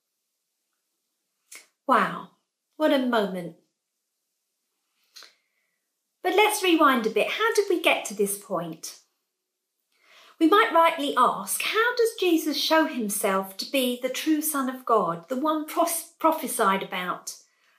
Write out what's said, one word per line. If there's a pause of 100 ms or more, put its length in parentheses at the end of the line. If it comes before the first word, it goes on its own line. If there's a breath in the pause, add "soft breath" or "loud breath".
(1900 loud breath)
Wow, (440)
what
a
moment. (2750 soft breath)
But
let's
rewind
a
bit.
How
did
we
get
to
this
point? (1400 soft breath)
We
might
rightly
ask,
how
does
Jesus
show
himself
to
be
the
true
Son
of
God,
the
one
pros-,
prophesied
about (420 soft breath)